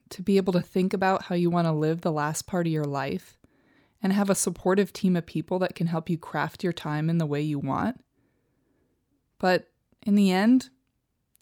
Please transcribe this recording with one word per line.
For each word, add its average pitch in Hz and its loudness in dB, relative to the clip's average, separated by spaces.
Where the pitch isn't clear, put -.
to - -14
be 196 2
able 190 0
to 175 2
think 185 -2
about 190 0
how 185 -4
you 175 2
want 170 2
to 160 0
live 156 0
the 180 -2
last 151 -4
part 175 -2
of 160 0
your 151 -2
life 139 -6
and 190 0
have 202 0
a 196 4
supportive 185 0
team 185 0
of 170 -4
people 170 -4
that 185 -2
can 170 -2
help 165 -4
you 170 0
craft - -6
your 175 -2
time 156 -4
in 170 0
the 160 0
way 147 -2
you 151 -4
want. 143 -4
But 180 2
in 202 4
the 202 6
end, 220 4